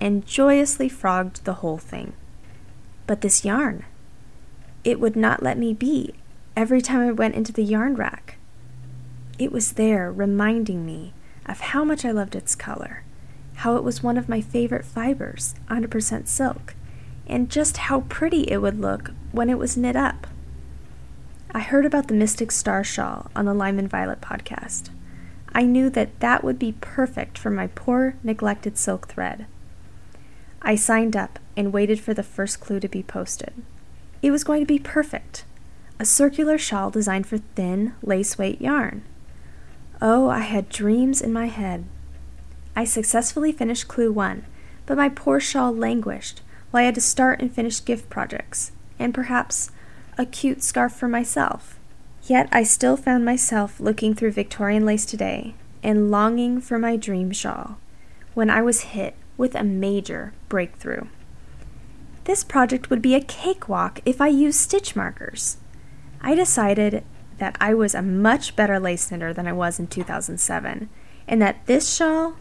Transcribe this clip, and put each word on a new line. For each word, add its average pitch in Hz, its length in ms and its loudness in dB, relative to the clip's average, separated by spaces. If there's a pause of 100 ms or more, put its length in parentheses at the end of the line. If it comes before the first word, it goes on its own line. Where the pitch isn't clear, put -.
and 202 240 2
joyously 277 640 6
frogged 185 560 0
the 185 160 -4
whole 160 160 -2
thing. - 360 -10 (920)
But 208 160 0
this - 240 2
yarn, 233 400 0 (1000)
it 233 160 2
would 226 160 4
not 220 280 4
let - 160 2
me 233 140 2
be 254 420 0 (420)
every 240 240 6
time 247 260 2
I 240 40 2
went 220 240 2
into 220 180 -2
the 220 100 2
yarn 214 320 2
rack. - 420 -6 (1000)
It 254 140 -2
was 226 200 0
there 208 380 4
reminding 202 760 2
me 160 280 -8 (320)
of - 260 -8
how 294 140 2
much 302 180 0
I 247 80 0
loved 202 240 -2
its - 200 -4
color, - 480 -8 (520)
how 233 220 2
it 240 80 -2
was 240 180 -2
one 240 140 2
of 240 120 -2
my 226 120 0
favorite 240 440 0
fibers, - 680 -2 (140)
hundred 226 220 0
percent 220 360 -2
silk, - 480 -2 (500)
and 247 240 0
just - 280 2
how 269 240 0
pretty 320 400 0 (100)
it 202 60 2
would 202 240 0
look 196 300 -2 (200)
when 233 180 2
it 247 80 4
was 247 200 -2
knit 247 180 2
up. - 320 0 (1300)
I 220 60 -4
heard 277 260 4
about 285 220 2
the 226 60 0
Mystic 214 360 2
Star 196 320 0
Shawl - 540 -6
on - 80 0
the 202 100 2
Lime 196 240 2
and 196 120 -2
Violet 190 320 -2
podcast. - 680 -8 (640)
I 240 100 4
knew 254 260 6
that - 320 0
that 240 240 4
would 262 120 2
be 220 220 -2
perfect - 580 -2
for - 120 -4
my 190 180 0
poor, 254 560 2
neglected 208 540 0
silk 185 320 -2
thread. - 380 -6 (1120)
I 214 140 2
signed 220 420 4
up 190 220 -4 (180)
and 202 160 0
waited 208 260 4
for 220 140 -2
the 208 100 -2
first - 380 -4
clue 196 180 -4
to 190 80 -4
be 190 160 -6
posted. - 480 -8 (720)
It 277 100 6
was 294 140 2
going 302 160 4
to 285 40 2
be 285 140 4
perfect. - 640 -2 (560)
A 220 60 -2
circular 285 520 4
shawl 202 320 -2
designed 196 380 0
for 214 120 -2
thin, 196 600 -2
lace-weight 196 600 0
yarn. 247 420 0 (1000)
Oh, 240 280 6
I 240 100 2
had 202 300 0
dreams 240 520 4
in 226 120 0
my 226 140 0
head. 196 360 -4 (920)
I 226 80 2
successfully 233 680 2
finished 240 380 -2
clue 233 220 2
one, 196 340 0 (400)
but 277 120 0
my 285 120 6
poor 277 320 2
shawl 254 340 2
languished, 226 640 -2 (300)
while 240 100 6
I 247 40 8
had 247 100 4
to 240 60 0
start 262 400 4
and 247 120 0
finish 226 300 -2
gift 233 260 -2
projects, - 640 -6 (260)
and 240 160 0
perhaps 247 560 -2 (480)
a 254 80 2
cute 262 360 0
scarf 247 320 2
for - 140 -2
myself. - 720 0 (440)
Yet - 280 6
I 233 120 8
still 254 340 4
found 254 260 4
myself 233 560 2
looking 214 340 2
through 214 200 2
Victorian 208 520 2
Lace 214 200 4
Today 208 500 -4 (260)
and 214 300 6
longing 240 480 4
for 247 180 -2
my 233 180 2
dream 190 360 0
shawl - 460 -6 (560)
when 220 160 4
I 220 120 6
was 233 300 2
hit 196 240 -6 (220)
with 254 180 2
a - 80 -2
major 196 680 0 (160)
breakthrough. - 560 -2 (1200)
This 392 180 2
project 254 460 2
would 240 120 4
be 254 140 8
a 285 60 6
cakewalk 202 840 -2
if 254 140 2
I 285 80 6
used 294 320 6
stitch - 360 2
markers. - 640 -4 (640)
I 269 140 4
decided 214 680 4 (340)
that - 220 -4
I 214 140 4
was 214 220 4
a 185 80 -2
much 208 520 4
better 202 240 4
lace 180 300 0
knitter 170 240 -4
than 175 140 -4
I 170 60 -2
was 175 260 0
in 170 80 -4
two 180 160 -4
thousand 170 360 -6
seven, - 500 -2 (380)
and 226 140 4
that - 240 2
this 269 260 4
shawl 320 500 2